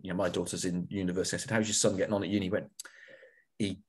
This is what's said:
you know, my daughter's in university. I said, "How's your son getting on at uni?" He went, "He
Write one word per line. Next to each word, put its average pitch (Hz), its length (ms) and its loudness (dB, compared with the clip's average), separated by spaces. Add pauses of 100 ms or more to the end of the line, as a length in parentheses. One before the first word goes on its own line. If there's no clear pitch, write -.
you 92 80 -6
know, 90 60 -2
my 95 120 2
daughter's 87 360 -2
in 90 260 -2
university. 92 460 0
I 87 40 -4
said, - 100 -6
"How's 110 160 4
your 104 80 0
son 101 220 4
getting 95 160 0
on 101 100 2
at 87 60 -2
uni?" 98 180 2
He 90 40 -2
went, 95 160 -2 (920)
"He 98 200 -2 (100)